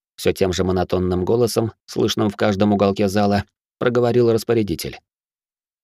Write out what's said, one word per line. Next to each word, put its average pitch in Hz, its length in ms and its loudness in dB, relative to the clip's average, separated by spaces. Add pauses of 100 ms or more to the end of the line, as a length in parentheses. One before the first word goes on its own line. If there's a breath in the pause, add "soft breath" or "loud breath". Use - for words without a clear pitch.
(160)
все - 160 -2
тем 92 220 -2
же 90 100 -2
монотонным 90 640 0
голосом, 113 480 0 (120)
слышным 113 440 -2
в 101 60 -6
каждом 104 380 2
уголке 101 360 2
зала, 101 340 2 (340)
проговорил 120 540 2
распорядитель. 110 680 -2 (840)